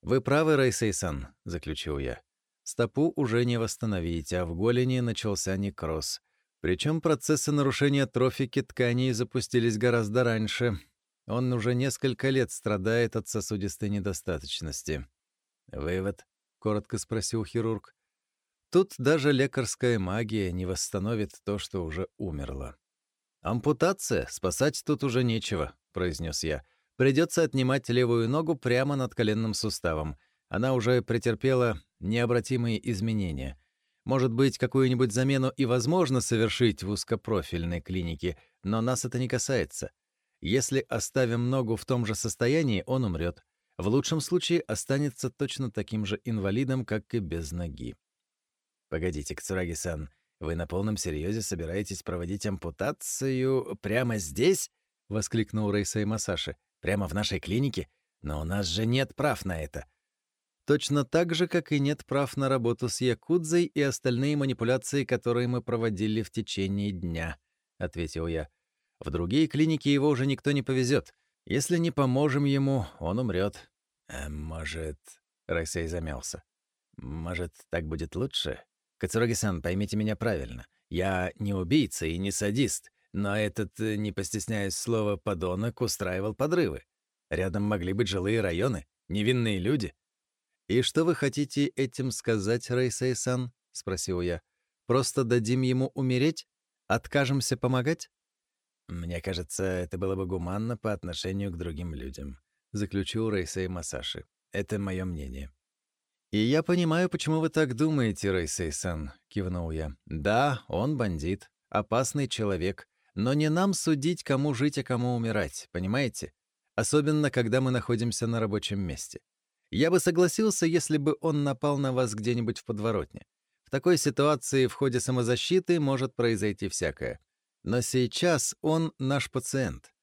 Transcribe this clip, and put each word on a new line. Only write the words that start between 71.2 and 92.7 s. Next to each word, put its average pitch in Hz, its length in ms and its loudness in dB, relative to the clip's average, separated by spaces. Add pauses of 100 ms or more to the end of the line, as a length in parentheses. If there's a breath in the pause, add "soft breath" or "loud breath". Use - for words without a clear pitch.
Если 143 320 0
не 165 140 2
поможем 139 540 2
ему, 139 400 2 (140)
он 87 200 -2
умрет". 98 500 -2 (380)
"А 67 220 -8
может..." 78 680 -6 (500)
Райсей 82 400 -2
замялся. 80 560 -6 (520)
"Может, 82 580 -6 (160)
так 82 180 -4
будет 78 280 -6
лучше? - 480 -4 (340)
Кацураги-сан, 104 640 0
поймите 95 340 -2
меня 107 180 0
правильно. 67 520 -4 (220)
Я 92 500 0
не 101 140 -2
убийца 95 520 0
и 82 140 -2
не 98 120 -2
садист, 104 600 -2 (220)
но 101 220 -2
этот, 107 440 -2
э, 110 160 -2
не 104 160 -2
постесняюсь 101 640 -4
слова, 107 420 0
подонок 92 640 -2
устраивал 98 540 -2
подрывы. 147 480 0 (460)
Рядом 92 340 0
могли 98 300 0
быть 104 140 2
жилые 98 340 0
районы, 98 440 0 (240)
невинные 107 480 2
люди". 104 360 0 (760)
"И 123 120 4
что 160 200 2
вы 165 120 4
хотите 143 500 0
этим 135 460 -2
сказать, 113 580 0
Райсей-сан?" 127 840 0 (220)